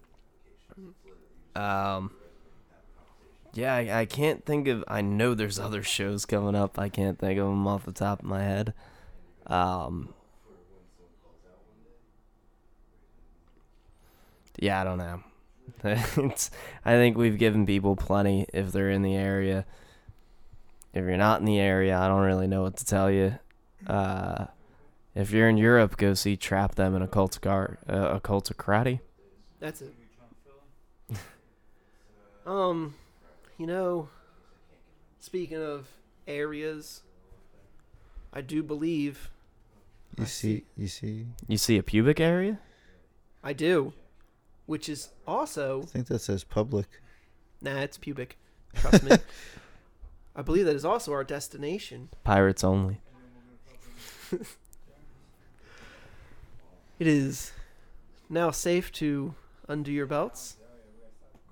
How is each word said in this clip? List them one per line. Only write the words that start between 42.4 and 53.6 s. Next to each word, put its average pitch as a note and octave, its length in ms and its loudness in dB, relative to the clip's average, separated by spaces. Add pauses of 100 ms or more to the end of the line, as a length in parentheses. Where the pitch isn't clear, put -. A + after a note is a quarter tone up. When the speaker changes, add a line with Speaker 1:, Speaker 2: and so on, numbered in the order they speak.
Speaker 2:
I C#3 100 -6
do, D#3 400 2 (720)
which D3+ 240 -8
is C#3+ 200 -10 (180)
also D3+ 560 -4
Speaker 3:
I - 20 -12
think B2+ 220 -6
that A#2+ 140 -2
says G2 220 -4
public. G#2+ 440 -2 (760)
Speaker 2:
Nah, C#3 200 -4
it's C#3+ 180 -8
pubic. C3+ 400 -12 (340)
Trust - 300 8
me. - 80 8 (600)
Speaker 3:
<laughs> - 640 -20
Speaker 2:
I - 60 -10
believe E3 240 2
that D3+ 100 4
is C#3 100 -4
also G#3 260 0
our C#3 140 -2
destination. C#3+ 840 -8 (140)
Speaker 1:
Pirates G2 400 4
only. F#2+ 360 2 (1300)